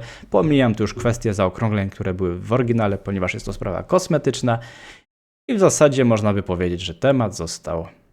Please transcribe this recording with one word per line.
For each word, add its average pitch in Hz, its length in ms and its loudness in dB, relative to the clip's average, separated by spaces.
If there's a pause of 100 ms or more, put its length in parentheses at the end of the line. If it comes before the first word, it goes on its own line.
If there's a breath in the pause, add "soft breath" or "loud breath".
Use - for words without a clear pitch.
(300 loud breath)
Pomijam 143 460 4
tu 107 80 -2
już 98 100 -2
kwestie 117 400 -2
zaokrągleń, 98 560 0
które 95 240 -6
były 90 260 -2
w 101 140 -4
oryginale, 117 440 2
ponieważ 95 360 -4
jest 107 120 -10
to - 80 -6
sprawa 92 300 -6
kosmetyczna 135 760 0 (920 loud breath)
i 247 60 0
w 202 40 -2
zasadzie 139 460 4
można 107 280 4
by 101 100 0
powiedzieć, 87 380 -2
że 90 120 -8
temat 127 420 0
został 82 520 -6 (260)